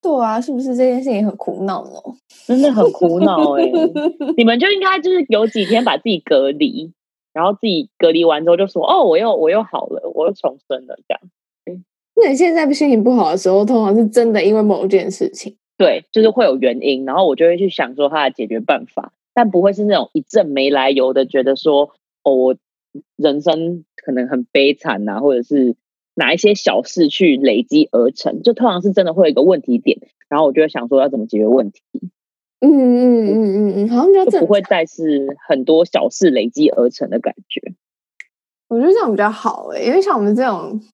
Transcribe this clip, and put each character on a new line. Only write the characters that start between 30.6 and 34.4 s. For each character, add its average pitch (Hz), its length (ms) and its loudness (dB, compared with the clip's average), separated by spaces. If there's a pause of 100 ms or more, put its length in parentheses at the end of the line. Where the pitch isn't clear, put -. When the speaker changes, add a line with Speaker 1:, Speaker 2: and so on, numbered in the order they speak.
Speaker 2:
会 151 60 2
想 123 220 -8
说 135 100 4
要 139 80 2
怎 135 100 -4
么 110 80 -6
解 107 120 -6
决 107 100 0
问 117 240 2
题。 - 100 -20 (760)
Speaker 1:
嗯， 277 100 4
嗯， 247 580 4
嗯， 196 40 0
嗯， 208 460 0
嗯， 208 120 -2
好 240 120 0
像 339 60 2
比 392 80 6
较 381 100 4
正 - 80 2
常。 339 80 2